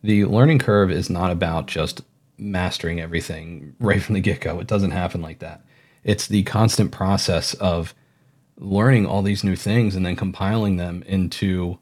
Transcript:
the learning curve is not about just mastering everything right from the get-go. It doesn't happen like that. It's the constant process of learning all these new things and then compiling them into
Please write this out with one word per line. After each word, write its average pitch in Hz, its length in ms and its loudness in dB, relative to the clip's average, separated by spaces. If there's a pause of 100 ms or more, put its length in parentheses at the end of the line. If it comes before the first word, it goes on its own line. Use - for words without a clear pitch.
the 104 240 4
learning 127 320 6
curve 101 320 4
is 82 180 -2
not 90 220 0
about 82 360 -2
just - 360 -4 (340)
mastering 90 640 -4
everything 82 800 -8
right 101 220 2
from 110 120 -2
the 95 60 0
get-go. 90 400 -2
It 90 60 -10
doesn't 98 240 0
happen 87 320 -4
like 80 160 -14
that. 80 260 -16 (400)
It's 104 220 0
the 104 160 2
constant 107 500 2
process 92 640 -2
of 85 400 -2 (640)
learning 104 480 4
all 98 160 0
these 101 220 -2
new 95 120 2
things 107 400 0
and 92 80 0
then 90 100 -2
compiling 98 600 -2
them 87 300 -6
into 92 760 -2